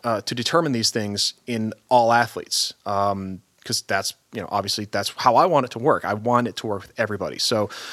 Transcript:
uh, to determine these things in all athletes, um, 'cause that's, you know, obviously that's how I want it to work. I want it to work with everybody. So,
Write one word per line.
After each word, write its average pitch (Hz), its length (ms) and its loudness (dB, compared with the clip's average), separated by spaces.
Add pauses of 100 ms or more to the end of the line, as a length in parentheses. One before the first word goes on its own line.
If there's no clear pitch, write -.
uh, 113 200 -2
to - 120 -8
determine 147 380 0
these 113 180 0
things 101 440 -2 (120)
in 110 260 -4 (160)
all 117 240 6
athletes, - 600 0 (100)
um, 98 560 -2 (240)
'cause - 180 -4
that's, 95 320 -2 (180)
you - 80 -8
know, 87 100 -8
obviously 101 360 -2
that's 101 320 -4
how 120 180 4
I 156 100 8
want 147 200 4
it - 60 -12
to 117 60 -8
work. 117 260 2
I 101 100 -2
want 120 340 2
it - 80 -8
to - 100 -6
work 101 160 -4
with - 160 -20
everybody. 101 400 -4
So, 107 320 0 (220)